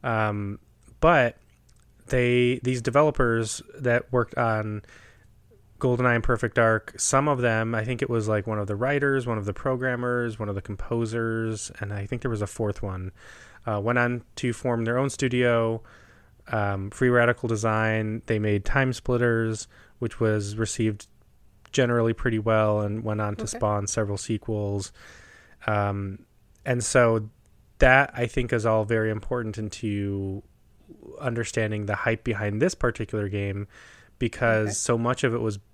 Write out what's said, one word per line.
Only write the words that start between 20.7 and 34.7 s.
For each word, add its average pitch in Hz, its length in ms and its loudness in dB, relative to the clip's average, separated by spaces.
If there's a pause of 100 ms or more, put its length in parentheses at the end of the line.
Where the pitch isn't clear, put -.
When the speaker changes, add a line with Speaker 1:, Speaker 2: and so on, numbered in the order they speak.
Speaker 1:
generally 120 400 2
pretty 110 260 -2
well 107 420 4
and 104 220 -4
went 107 180 -4
on 104 160 -2
to 110 60 -8
Speaker 2:
Okay. 107 160 -6
Speaker 1:
spawn 104 280 0
several 101 320 -2
sequels. 104 720 -4 (760)
Um, 101 600 -2 (380)
and 123 200 -2
so 113 440 4 (500)
that, 135 360 6
I 120 120 -2
think, 120 260 -2
is 113 140 0
all 110 180 4
very 110 260 0
important 110 480 -4
into 101 840 -4 (800)
understanding 110 680 -2
the 101 100 -2
hype - 260 -2
behind 104 380 -2
this 180 140 2
particular 110 540 -2
game, 101 380 -4 (520)
because 113 480 0
Speaker 2:
Okay. 104 80 -4